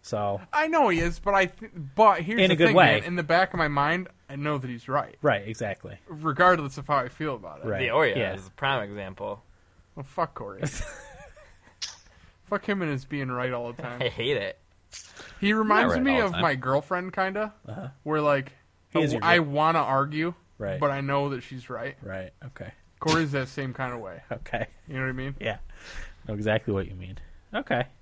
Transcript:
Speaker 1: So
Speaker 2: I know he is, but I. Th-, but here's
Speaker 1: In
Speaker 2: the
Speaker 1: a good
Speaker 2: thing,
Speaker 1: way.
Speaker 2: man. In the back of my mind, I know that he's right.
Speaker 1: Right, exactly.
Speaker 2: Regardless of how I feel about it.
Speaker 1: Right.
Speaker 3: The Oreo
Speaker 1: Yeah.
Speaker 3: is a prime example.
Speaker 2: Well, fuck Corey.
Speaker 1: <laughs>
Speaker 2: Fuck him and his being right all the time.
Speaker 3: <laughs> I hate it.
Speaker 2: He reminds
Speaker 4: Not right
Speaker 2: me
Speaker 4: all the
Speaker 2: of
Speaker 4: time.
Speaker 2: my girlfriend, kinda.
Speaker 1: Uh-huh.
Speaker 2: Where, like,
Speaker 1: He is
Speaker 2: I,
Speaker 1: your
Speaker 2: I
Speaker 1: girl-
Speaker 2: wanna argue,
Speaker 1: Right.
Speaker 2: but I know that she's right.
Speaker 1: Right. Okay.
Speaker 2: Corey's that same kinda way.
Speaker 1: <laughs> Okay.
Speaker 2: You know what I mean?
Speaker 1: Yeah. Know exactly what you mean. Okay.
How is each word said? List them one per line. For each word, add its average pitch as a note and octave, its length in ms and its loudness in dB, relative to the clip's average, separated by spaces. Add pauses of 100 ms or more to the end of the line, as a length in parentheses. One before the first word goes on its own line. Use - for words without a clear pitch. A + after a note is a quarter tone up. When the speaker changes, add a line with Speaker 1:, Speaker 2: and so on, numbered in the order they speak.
Speaker 1:
So G2+ 360 -2 (120)
Speaker 2:
I D4+ 140 2
know D#4 220 4
he E3+ 100 2
is, E3+ 220 -2
but G3+ 120 0
I. G3 140 6
Th-, G#3+ 240 -12 (240)
but G3+ 280 6
here's G#3 180 -2
Speaker 1:
In F#3+ 80 6
Speaker 2:
the F3+ 60 4
Speaker 1:
a - 20 2
good E3 120 8
Speaker 2:
thing, D#3 60 6
Speaker 1:
way. D#3 200 10
Speaker 2:
man. G#2 100 0
In F3 100 -6
the F3 80 -2
back E3+ 320 4
of F3+ 40 -4
my D#3+ 100 2
mind, D3 400 0 (200)
I C3+ 60 -12
know C#3+ 240 -2
that C3 100 -6
he's A#2+ 200 -10
right. C3+ 340 -2
Speaker 1:
Right, G#2 240 4
exactly. G#2 500 -8 (120)
Speaker 2:
Regardless D#3 680 4
of C3+ 120 -12
how D3 80 2
I B2+ 120 0
feel D3 280 -6
about D#2+ 240 -14
it. F2+ 80 -8
Speaker 1:
Right. G2+ 140 -2
Speaker 3:
The B2+ 120 0
Oreo C3+ 220 4
Speaker 1:
Yeah. G2 180 0
Speaker 3:
is G2 100 -12
a F#2+ 60 -20
prime C3+ 320 -2
example. G2+ 600 -10 (500)
Speaker 2:
Well, D3 80 -14
fuck D#3+ 320 -6
Corey. G2+ 280 -10
Speaker 1:
<laughs> - 1800 -12
Speaker 2:
Fuck G3+ 220 -4
him G3 140 0
and D#3+ 80 -2
his C3+ 140 -4
being C#3 260 -6
right B2+ 220 -2
all A#2+ 200 -6
the B2 80 -14
time. B2 220 -8
Speaker 3:
<laughs> - 0 -
I B2+ 60 0
hate B2 280 -2
it. G2 220 -4 (840)
Speaker 2:
He G3+ 120 4
reminds A3 380 4
Speaker 4:
Not - 80 4
right B3+ 40 2
Speaker 2:
me C4+ 120 2
Speaker 4:
all C4 40 4
the A3+ 80 2
Speaker 2:
of F3+ 60 -2
Speaker 4:
time. E3+ 100 0
Speaker 2:
my D#3 140 2
girlfriend, D3+ 560 -2
kinda. G3+ 420 -4 (140)
Speaker 1:
Uh-huh. F#3+ 200 -10 (140)
Speaker 2:
Where, D3+ 180 0
like, C#3+ 300 2 (420)
Speaker 1:
He D#3+ 100 2
is C#3+ 100 2
Speaker 2:
I, - 20 0
Speaker 1:
your A2+ 100 -2
Speaker 2:
I E3+ 120 8
Speaker 1:
girl- E3+ 100 4
Speaker 2:
wanna D#3 320 4
argue, D3+ 560 0 (240)
Speaker 1:
Right. G2 220 -4
Speaker 2:
but C#3+ 100 2
I C#3 100 -4
know C#3 280 0
that C3 140 -6
she's B2+ 280 -16
right. A#2+ 320 -8
Speaker 1:
Right. F#2+ 280 -10 (160)
Okay. - 260 -14 (260)
Speaker 2:
Corey's D#3 340 2
that C3+ 160 -2
same C3+ 240 -8
kinda B2 260 -6
way. F#2+ 280 -12
Speaker 1:
<laughs> - 60 -10
Okay. G#2+ 340 -6 (220)
Speaker 2:
You D#3 80 -12
know C3 60 -4
what C3 60 -2
I C3 40 -4
mean? C3 280 -8
Speaker 1:
Yeah. G#2+ 180 -4 (720)
Know G#2+ 60 -6
exactly G#2+ 400 0
what F#2 140 -2
you F#2+ 80 -12
mean. F#2 220 -12 (360)
Okay. E3+ 300 -2 (180)